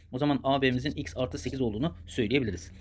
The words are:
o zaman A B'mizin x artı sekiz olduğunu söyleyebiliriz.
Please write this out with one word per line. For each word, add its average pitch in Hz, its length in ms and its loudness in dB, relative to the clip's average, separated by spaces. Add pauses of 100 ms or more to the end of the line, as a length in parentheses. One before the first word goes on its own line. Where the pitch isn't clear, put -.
(120)
o 127 60 -2
zaman 143 240 4
A 135 200 4
B'mizin 127 280 2
x - 260 -8
artı 127 220 -2
sekiz 131 220 -4
olduğunu 123 360 0 (100)
söyleyebiliriz. 110 760 0